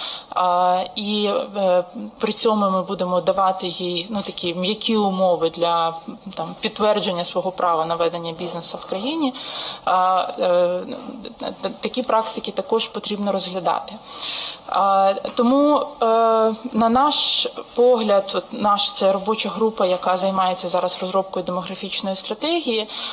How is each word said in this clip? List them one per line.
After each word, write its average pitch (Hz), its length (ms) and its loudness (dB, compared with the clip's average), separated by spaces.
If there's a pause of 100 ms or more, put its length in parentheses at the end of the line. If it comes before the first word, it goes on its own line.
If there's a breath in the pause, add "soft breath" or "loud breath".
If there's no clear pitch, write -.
(300 loud breath)
а, 180 540 2 (100)
і, 208 360 0 (260)
е, 180 280 4 (340)
при 214 140 0
цьому 214 380 2
ми 190 120 0
будемо 180 380 -2
давати 185 460 2
їй, 175 440 -4
ну, 208 160 -4
такі 175 280 -4
м'які 208 420 -2
умови 185 540 2
для, 170 440 0 (400)
там, 170 260 -8
підтвердження 208 640 0
свого 180 280 -2
права 165 340 2
на 170 80 -2
ведення 170 380 -2
бізнесу 170 500 -6
в - 20 -14
країні. 262 500 -2 (500 loud breath)
А, 185 420 2 (120)
е, 180 420 2 (580)
т-, - 220 -8
т-, 190 100 -4 (100)
такі 226 220 -4
практики 220 480 -2
також 196 380 -2
потрібно 202 440 -4
розглядати. 185 640 -4 (720 loud breath)
А, 196 480 4 (200)
тому, 277 520 4 (160)
е, 233 40 4 (680)
на 226 160 2
наш 269 580 2 (280)
погляд, 220 600 4
от 175 180 -2
наш, 202 400 2
це 190 200 4
робоча 202 360 -2
група, 220 380 0
яка 185 300 2
займається 185 520 0
зараз 180 320 0
розробкою 190 440 -2
демографічної 185 720 -4
стратегії, 247 720 -2 (240 loud breath)